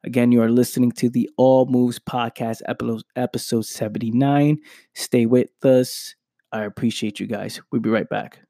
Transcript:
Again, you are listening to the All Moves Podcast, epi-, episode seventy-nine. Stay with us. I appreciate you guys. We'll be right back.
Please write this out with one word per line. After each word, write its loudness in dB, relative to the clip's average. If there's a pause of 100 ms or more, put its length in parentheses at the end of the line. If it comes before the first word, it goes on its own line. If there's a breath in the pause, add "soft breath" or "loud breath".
Again, 2
you 6
are 2
listening 2
to -2
the -2
All 6
Moves 0
Podcast, -6
epi-, -6 (160)
episode -4
seventy-nine. 0 (360 loud breath)
Stay 0
with 2 (120)
us. 2 (360)
I -6
appreciate -6
you -6
guys. -10 (100)
We'll -2
be -2
right 0
back. -8